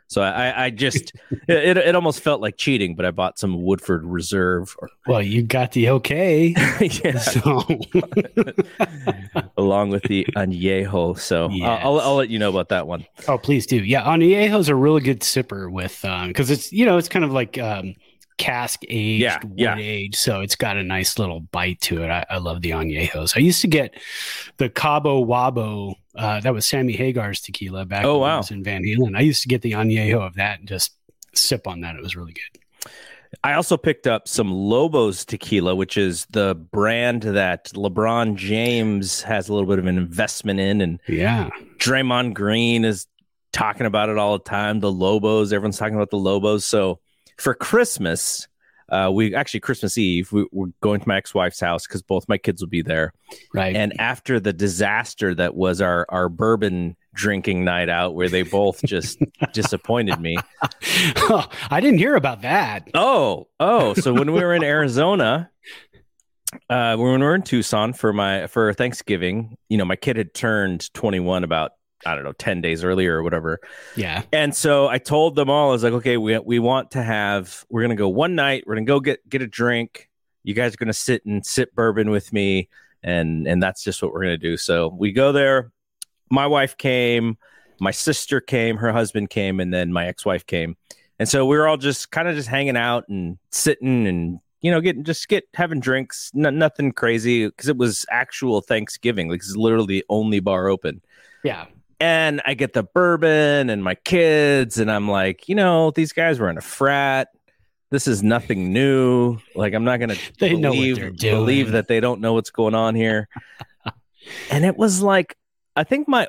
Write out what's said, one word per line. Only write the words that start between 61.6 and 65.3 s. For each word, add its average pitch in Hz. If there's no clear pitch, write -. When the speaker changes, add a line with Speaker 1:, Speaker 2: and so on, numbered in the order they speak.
Speaker 2:
I 147
didn't 240
hear 262
about 123
that. 123
Speaker 1:
Oh, 165
oh. 160
So -
when 143
we 175
were 175
in 170
Speaker 2:
<laughs> -
Speaker 1:
Arizona, 147